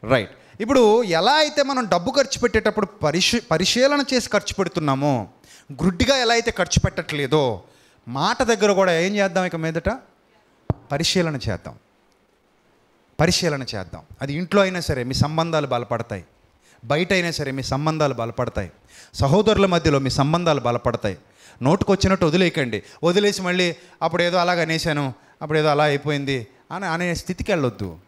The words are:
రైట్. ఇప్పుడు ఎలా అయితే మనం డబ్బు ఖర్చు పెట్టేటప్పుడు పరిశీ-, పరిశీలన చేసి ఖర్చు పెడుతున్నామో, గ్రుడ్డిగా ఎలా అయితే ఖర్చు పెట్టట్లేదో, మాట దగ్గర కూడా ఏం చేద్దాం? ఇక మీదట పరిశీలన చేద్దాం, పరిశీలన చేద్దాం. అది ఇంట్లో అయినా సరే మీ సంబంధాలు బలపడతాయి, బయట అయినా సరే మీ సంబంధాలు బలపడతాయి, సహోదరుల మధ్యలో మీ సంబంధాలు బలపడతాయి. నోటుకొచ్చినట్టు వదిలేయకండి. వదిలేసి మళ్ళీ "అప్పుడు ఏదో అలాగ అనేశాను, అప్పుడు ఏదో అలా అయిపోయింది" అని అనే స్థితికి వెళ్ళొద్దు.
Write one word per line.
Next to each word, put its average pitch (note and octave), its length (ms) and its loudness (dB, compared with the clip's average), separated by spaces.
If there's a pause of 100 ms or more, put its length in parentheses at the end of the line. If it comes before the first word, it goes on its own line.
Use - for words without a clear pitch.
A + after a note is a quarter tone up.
రైట్. A2+ 280 0 (280)
ఇప్పుడు A#3 440 4
ఎలా F3+ 280 2
అయితే D4 320 2
మనం C4 220 -2
డబ్బు F3+ 260 0
ఖర్చు - 280 0
పెట్టేటప్పుడు G#3+ 460 0
పరిశీ-, F3+ 680 0
పరిశీలన B3+ 520 2 (100)
చేసి B3+ 200 0
ఖర్చు - 200 -2
పెడుతున్నామో, C#3+ 760 0 (440)
గ్రుడ్డిగా F3 460 0
ఎలా A#3 160 2
అయితే A#3 180 0
ఖర్చు - 280 0
పెట్టట్లేదో, C#3+ 840 -2 (440)
మాట D#3+ 360 -2
దగ్గర G#3+ 280 2
కూడా F#3 280 4
ఏం G3 160 0
చేద్దాం? F#3+ 300 0
ఇక E3 100 -6
మీదట E3 340 -4 (1000)
పరిశీలన D#3+ 440 -2
చేద్దాం, G2 400 -8 (1400)
పరిశీలన D#3+ 420 0
చేద్దాం. F#2 400 -12 (200)
అది C#3 120 -6
ఇంట్లో F#3 280 0
అయినా F#3 180 0
సరే C#3 240 -4
మీ B2+ 100 -4
సంబంధాలు D#3 540 0
బలపడతాయి, A#2 580 -4 (600)
బయట E3+ 280 0
అయినా F3 180 -2
సరే D3 200 -6
మీ C3+ 120 -6
సంబంధాలు D3 500 -2
బలపడతాయి, A#2 580 -6 (420)
సహోదరుల G3 520 4
మధ్యలో D#3+ 340 2
మీ C3+ 100 -2
సంబంధాలు D#3 500 2
బలపడతాయి. A#2 580 -2 (460)
నోటుకొచ్చినట్టు F#3+ 640 2
వదిలేయకండి. D3+ 580 0 (200)
వదిలేసి F#3+ 380 2
మళ్ళీ F3+ 340 0 (260)
"అప్పుడు E3+ 220 0
ఏదో F3 140 0
అలాగ F3 240 2
అనేశాను, D#3 520 -2 (280)
అప్పుడు D3+ 180 0
ఏదో D3+ 80 2
అలా D3+ 160 2
అయిపోయింది" C#3+ 640 -2 (240)
అని F#3 140 -8
అనే E3+ 300 -2
స్థితికి - 360 -6
వెళ్ళొద్దు. G#2+ 560 -2